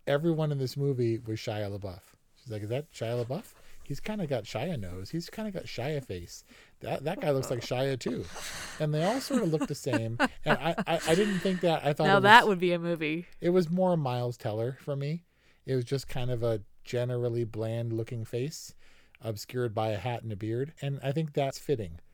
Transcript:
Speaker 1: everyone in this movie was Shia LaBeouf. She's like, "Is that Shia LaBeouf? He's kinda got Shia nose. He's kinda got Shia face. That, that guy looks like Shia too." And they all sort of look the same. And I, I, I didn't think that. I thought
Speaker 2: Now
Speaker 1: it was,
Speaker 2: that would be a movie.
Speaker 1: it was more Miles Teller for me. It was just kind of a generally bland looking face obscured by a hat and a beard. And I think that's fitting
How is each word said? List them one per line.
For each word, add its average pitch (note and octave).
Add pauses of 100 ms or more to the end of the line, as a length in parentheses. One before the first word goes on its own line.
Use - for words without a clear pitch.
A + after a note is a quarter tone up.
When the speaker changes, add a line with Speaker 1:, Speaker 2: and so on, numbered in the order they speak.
Speaker 1:
everyone D#3
in C#3
this C3
movie B2
was A2
Shia G#2
LaBeouf. F#2+ (340)
She's -
like, G#2+
"Is G#2
that C#3
Shia A#2+
LaBeouf? C#3+ (320)
He's -
kinda G#3
got B2+
Shia C#3+
nose. F#2
He's E3+
kinda G#3+
got F#3+
Shia C3+
face. F2 (380)
That, C3
that G3+
guy D#3
looks C3+
like A#2+
Shia C3+
too." G3 (560)
And D3+
they D3+
all A3+
sort B3+
of D#3+
look D#3+
the C#3+
same. A#2 (260)
And D#3+
I, D#3+ (100)
I, D#3+
I E3
didn't G3+
think F#3
that. E3
I D3
thought D#3
Speaker 2:
Now F#3+
Speaker 1:
it -
was, G3
Speaker 2:
that A3+
would F#3
be F3
a F3
movie. E3 (120)
Speaker 1:
it F3
was F3+
more F3+
Miles B2
Teller A#2
for C#3+
me. D3+ (420)
It C3
was B2
just C#3
kind B2
of A#2+
a A2+ (200)
generally A#2+
bland A2+
looking A2+
face - (460)
obscured A2+
by A2
a G#2
hat A#2
and A2+
a -
beard. A2+
And C#3
I C3+
think D#3+
that's C#3
fitting G2 (120)